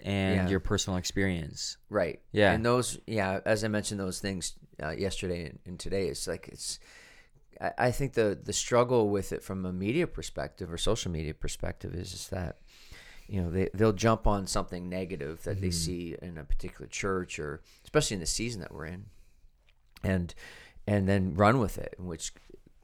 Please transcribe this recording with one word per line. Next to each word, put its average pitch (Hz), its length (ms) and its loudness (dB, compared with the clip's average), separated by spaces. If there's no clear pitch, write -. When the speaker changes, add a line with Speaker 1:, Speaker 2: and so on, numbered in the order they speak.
Speaker 1:
and 98 320 2
Speaker 2:
Yeah. 92 120 4
Speaker 1:
your 92 120 4
personal 95 380 0
experience. 90 800 -2
Speaker 2:
Right. 92 320 0
Speaker 1:
Yeah. 104 200 8
Speaker 2:
And 110 140 2
those, 123 400 2
yeah, 95 400 0
as 104 180 2
I 113 40 2
mentioned, 104 320 -2
those 95 200 -4
things, 98 340 -4
uh, 76 80 -4
yesterday 90 560 -2
and, - 180 -12
and 90 160 -12
today, 98 280 -2
it's 69 180 -4
like, 85 220 -6
it's, - 300 -10
I, 92 180 -2
I 123 140 4
think 135 200 -2
the, 104 300 2
the 101 100 -6
struggle 120 560 4
with 101 240 0
it - 100 -6
from 95 220 -6
a 90 80 -4
media 110 340 0
perspective - 640 -8
or 85 60 -8
social 90 340 0
media 78 220 -4
perspective - 640 -6
is, 90 180 -8
is 92 160 -12
that, 90 300 -6
you 98 140 -2
know, 85 100 0
they, 92 220 2
they'll 107 220 6
jump 110 320 4
on 101 200 4
something 90 440 -4
negative 85 540 -6
that 98 180 -2
they 92 60 0
Speaker 1:
Mm-hmm. - 20 0
Speaker 2:
see 85 340 -4
in 87 160 -10
a 76 80 -10
particular - 420 0
church, 92 520 -2
or 73 240 -6
especially 147 320 2
in 90 40 -4
the 78 60 -4
season 113 340 -2
that - 140 -12
we're 76 120 -8
in, 90 200 -10
and, 92 320 2
and 101 220 4
then 95 260 4
run 104 240 8
with 104 200 0
it, - 200 -8
which 90 340 -8